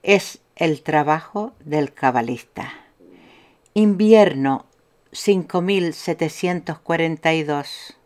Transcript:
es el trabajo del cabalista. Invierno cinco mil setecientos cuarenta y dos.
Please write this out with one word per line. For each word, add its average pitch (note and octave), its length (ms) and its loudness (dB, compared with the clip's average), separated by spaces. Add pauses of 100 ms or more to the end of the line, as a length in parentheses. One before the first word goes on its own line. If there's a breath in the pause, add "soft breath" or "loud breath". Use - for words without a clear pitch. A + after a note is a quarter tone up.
es - 360 0 (160)
el D#3 280 -2
trabajo D#3 760 -2
del D3 340 -4
cabalista. B2 800 -4 (960 soft breath)
Invierno G3+ 960 4 (440)
cinco F#3 480 0
mil F3+ 340 0
setecientos E3 880 -6
cuarenta E3 540 -2
y D#3+ 100 -2
dos. - 640 -8